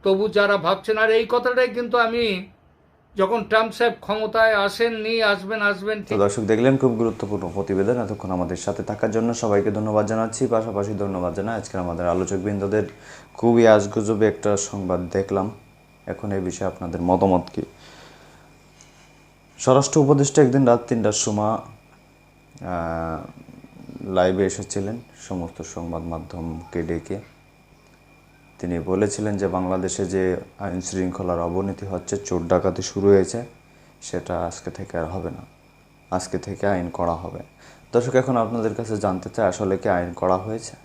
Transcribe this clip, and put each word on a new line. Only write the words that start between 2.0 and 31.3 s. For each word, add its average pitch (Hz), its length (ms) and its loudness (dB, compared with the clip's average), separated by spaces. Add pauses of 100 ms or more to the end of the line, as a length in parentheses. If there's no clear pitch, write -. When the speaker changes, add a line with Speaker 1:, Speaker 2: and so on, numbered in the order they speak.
Speaker 1:
আমি 233 180 0 (880)
যখন 196 240 2 (100)
ট্রাম্প 220 280 4
সাহেব 233 180 2 (100)
ক্ষমতায় 220 480 2 (120)
আসেননি, 220 480 -2 (200)
আসবেন, 196 260 -4 (120)
আসবেন, 202 260 -4 (100)
Speaker 2:
তো - 60 -4 (120)
দর্শক 101 260 0
দেখলেন 123 300 6
খুব 131 100 6 (100)
গুরুত্বপূর্ণ 104 420 -2 (120)
প্রতিবেদন। 98 400 0 (100)
এতক্ষণ 98 320 -8
আমাদের 87 280 -4
সাথে 101 240 -4
থাকার 107 260 -2
জন্য 117 140 2 (140)
সবাইকে 101 340 2
ধন্যবাদ 107 340 2
জানাচ্ছি, 110 320 -2 (100)
পাশাপাশি 107 380 -2 (120)
ধন্যবাদ 90 340 -2
জানাই 110 220 -4
আজকের 95 260 -8
আমাদের 87 280 -4
আলোচকবৃন্দদের। 98 720 0 (540)
খুবই 117 240 6 (120)
আজগুজবে 104 560 2
একটা 104 200 -2 (180)
সংবাদ 90 320 -2 (140)
দেখলাম, 98 320 0 (680)
এখন - 140 -10 (100)
এই 92 100 -2
বিষয়ে 90 240 -4
আপনাদের 85 380 -8
মতামত 90 440 4
কি? - 100 -6 (2000)
স্বরাষ্ট্র 135 420 4
উপদেষ্টা 139 400 4
একদিন 135 240 4
রাত 117 200 6
তিনটার 107 360 0
সময়, 107 320 0 (1120)
আহ, 82 480 -6 (960)
লাইভে 92 360 4
এসেছিলেন 101 440 -6 (320)
সমস্ত 87 300 -8 (160)
সংবাদ 85 380 -8
মাধ্যমকে 82 680 -8 (100)
ডেকে। 85 280 -6 (1400)
তিনি 87 180 -4 (140)
বলেছিলেন 104 500 0
যে 95 60 0 (100)
বাংলাদেশে 92 460 -2 (100)
যে 95 100 0 (420)
আইন 92 220 -6
শৃঙ্খলার 90 600 -4